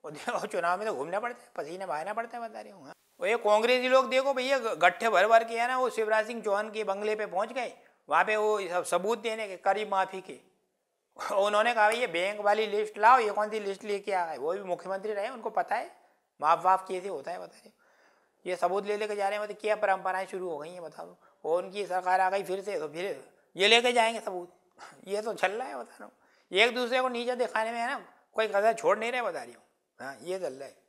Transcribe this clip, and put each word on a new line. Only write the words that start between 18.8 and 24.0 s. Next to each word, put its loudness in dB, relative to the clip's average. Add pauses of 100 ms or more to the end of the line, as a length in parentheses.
ले -2
लेके -4
जा 0
रहे -2
हैं, -4
मतलब -10
क्या 2
परंपराएं 0
शुरू -6
हो -6
गई -10
हैं, -14
बता -14
दो। -18 (280)
और 2
उनकी -6
सरकार 2
आ 4
गई 0
फिर -4
से, -4
तो -4
फिर -8 (200)
ये 6
लेके 8
जाएंगे 2